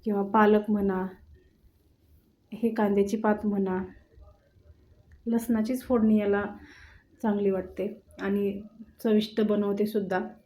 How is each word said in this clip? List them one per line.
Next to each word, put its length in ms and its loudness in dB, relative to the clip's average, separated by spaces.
किंवा 180 0
पालक 480 4
म्हणा, 360 0
हे 160 -2
कांद्याची 480 2
पात 300 0
म्हणा, 380 -2
लसणाचीच 560 -2
फोडणी 360 4
याला 260 0
चांगली 280 0
वाटते 520 -6
आणि 420 -2
चविष्ट 360 2
बनवते 460 0
सुद्धा. 320 -2